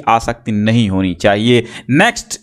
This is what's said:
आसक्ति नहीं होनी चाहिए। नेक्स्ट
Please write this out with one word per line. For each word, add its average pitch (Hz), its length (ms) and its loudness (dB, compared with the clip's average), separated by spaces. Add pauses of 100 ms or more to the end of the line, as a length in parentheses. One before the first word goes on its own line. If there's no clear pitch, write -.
आसक्ति 117 440 -2
नहीं 110 380 2
होनी 95 240 -2
चाहिए। 107 480 2 (280)
नेक्स्ट 196 520 -2